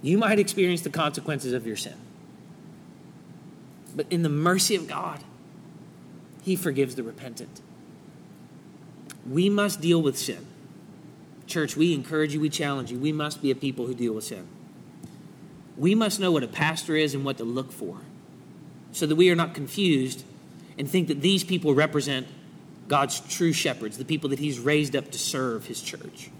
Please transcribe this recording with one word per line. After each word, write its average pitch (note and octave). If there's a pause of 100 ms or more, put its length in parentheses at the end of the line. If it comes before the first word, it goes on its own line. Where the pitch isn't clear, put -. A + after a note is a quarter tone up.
You F3
might G#3+
experience F3+
the D#3
consequences C#3+
of A#2+
your A2
sin. - (2000)
But D3+
in E3+
the D#3
mercy F3
of D#3+
God, D3+ (1200)
he F#3+
forgives C#3
the C3
repentant. A2+ (1700)
We E3+
must G3+
deal E3
with C#3
sin. - (1040)
Church, D3+
we E3
encourage D3+
you, D#3
we D3+
challenge C#3
you. B2
We D3
must D3+
be C#3
a B2+
people B2+
who B2+
deal A#2
with G#2+
sin. F#2 (1300)
We F3+
must G#3+
know F#3
what D3
a A#2
pastor D#3
is D3+
and C#3
what C3+
to A#2
look B2+
for, F#2+ (920)
so -
that D3+
we F3
are F3
not E3
confused C#3 (540)
and C#3+
think F3+
that C#3+
these F#3
people D#3+
represent C#3+ (600)
God's C#3
true E3+
shepherds, A2+
the C3+
people D3
that C3+
he's C#3+
raised C#3+
up -
to A#2+
serve B2+
his -
church. - (100)